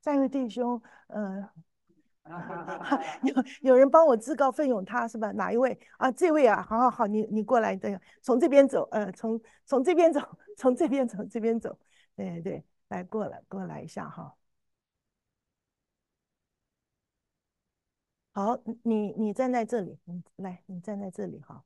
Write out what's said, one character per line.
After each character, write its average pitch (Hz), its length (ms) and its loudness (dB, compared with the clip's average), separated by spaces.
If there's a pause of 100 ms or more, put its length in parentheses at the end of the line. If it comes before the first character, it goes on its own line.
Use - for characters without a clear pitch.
再 294 140 -2
一 277 40 2
位 269 80 2
弟 254 220 -4
兄， 240 320 -4 (260)
呃， 196 420 -8 (760)
<laughs> - 1000 -8
有， 262 100 0 (280)
有 262 160 8
人 269 120 10
帮 330 160 8
我 269 100 6
自 254 200 -4
告 269 160 2
奋 294 160 -2
勇， 214 160 -2
他 233 240 -4
是 220 100 -12
吧？ 214 140 -4
哪 190 220 -4
一 - 20 0
位？ 240 240 0 (180)
啊， 254 140 0
这 330 220 2
位 302 120 4
啊， 202 160 6
好， 220 160 -4
好， 247 120 4
好， 226 180 0
你， 214 140 0 (100)
你 214 100 -2
过 226 200 2
来， 196 160 -2
对， 202 200 -6 (240)
从 254 160 2
这 277 120 4
边 277 180 8
走， 262 240 0
呃， 208 220 -2
从， 226 260 -6 (260)
从 269 160 0
这 330 140 2
边 330 160 6
走， 285 80 0 (200)
<laughs> - 180 -20
从 254 180 2
这 320 140 0
边 262 180 0
走， 196 160 -8
这 202 160 -8
边 226 180 0
走， - 220 -10 (340)
对， 180 280 -10
对， 160 200 -8 (280)
来， 180 160 -8
过 208 200 -6
来， - 220 -12
过 190 180 -10
来 151 160 -12
一 151 60 -14
下 - 220 -12
哈。 156 260 -18 (4000)
好， 208 260 -2 (240)
你， 214 340 -2
你 208 160 -2
站 254 180 -2
在 240 120 0
这 226 160 -4
里， 156 240 -10
你 175 180 -12 (140)
来， 180 300 -14
你 185 160 -14
站 202 180 -10
在 196 100 -10
这 196 160 -10
里 160 140 -12
哈。 151 260 -20